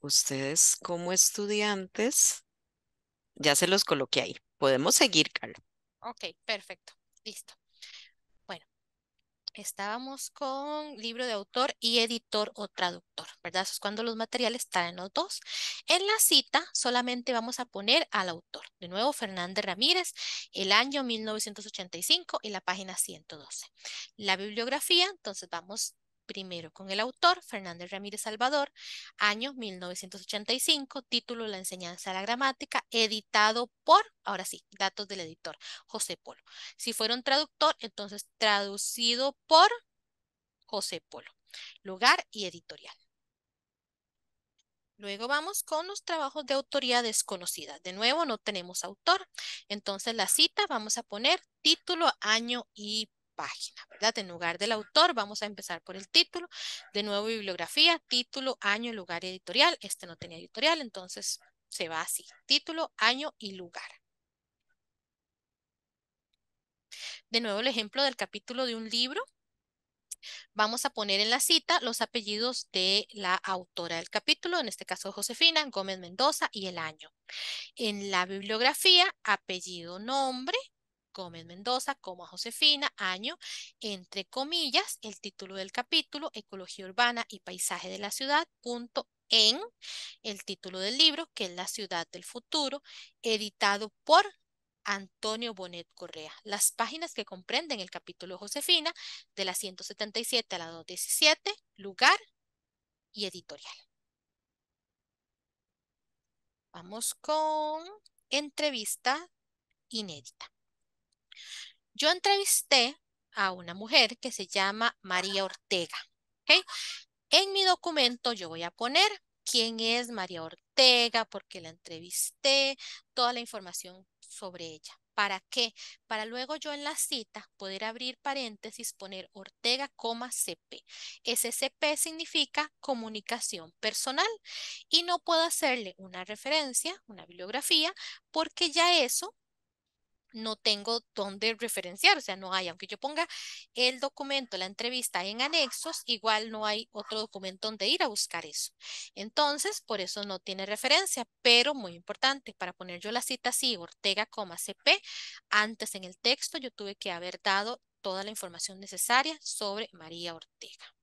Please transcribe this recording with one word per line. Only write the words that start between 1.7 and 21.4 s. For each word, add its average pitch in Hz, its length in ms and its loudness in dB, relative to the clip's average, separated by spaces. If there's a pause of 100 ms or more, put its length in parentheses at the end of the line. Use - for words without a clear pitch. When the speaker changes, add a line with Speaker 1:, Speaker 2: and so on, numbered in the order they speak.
Speaker 1:
ya 143 200 4
se 175 120 4
los 190 180 4
coloqué 135 380 0
ahí. - 140 -6 (200)
Podemos 135 380 4
seguir, 180 360 6
Carla. - 260 -8 (440)
Speaker 2:
Ok, 233 240 -12 (200)
perfecto. 196 500 -8 (300)
Listo. - 300 -16 (920)
Bueno, 180 180 -12 (880)
estábamos 233 800 -6
con 285 680 -6
libro 233 300 -6
de 240 60 -2
autor 220 480 -2
y 233 180 4
editor 226 560 0
o 202 140 -10
traductor, - 580 -4 (160)
¿verdad? 185 200 -2
Eso 196 100 -2
es - 60 -6
cuando 214 240 -2
los 233 140 -2
materiales 233 460 -2
están 175 260 0
en 175 80 -12
los 185 160 -10
dos. 349 280 -2 (460)
En 370 200 4
la 440 120 2
cita 302 540 4
solamente 247 640 0
vamos 233 260 -2
a 247 60 -6
poner 240 440 2
al 190 200 0
autor. - 340 -12 (140)
De 175 100 -12
nuevo, 214 240 0
Fernández 190 540 -4
Ramírez, 277 480 0 (380)
el 190 200 0
año 269 300 4
mil 226 220 -4
novecientos 214 420 -6